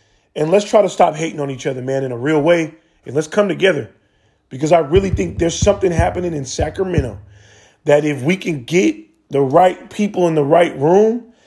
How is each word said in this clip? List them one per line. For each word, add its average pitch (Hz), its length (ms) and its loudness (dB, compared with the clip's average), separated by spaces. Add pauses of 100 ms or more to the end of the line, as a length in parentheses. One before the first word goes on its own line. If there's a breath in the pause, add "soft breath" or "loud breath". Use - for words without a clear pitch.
(340)
And 156 160 -2
let's 202 140 2
try 214 160 4
to 190 80 2
stop 165 280 2
hating 156 240 -6
on 139 100 -6
each 131 160 -8
other, 127 160 -6
man, 135 220 -2
in 127 80 -6
a 120 40 -8
real 147 240 0
way. 160 360 2 (280)
And 120 100 -14
let's 156 140 -2
come 208 200 0
together. 156 420 0 (580)
Because 143 220 -4
I 170 80 6
really 175 320 0
think 175 280 -4
there's 165 200 -2
something 190 320 0
happening 175 440 -2
in 139 100 -6
Sacramento 156 760 -4 (680 soft breath)
that 147 200 4
if 143 180 -4
we 170 140 0
can 151 280 -6
get 180 320 0 (340)
the 139 100 0
right 165 500 2
people 180 380 -2
in 160 60 0
the 151 100 2
right 165 340 2
room 214 540 2 (140 soft breath)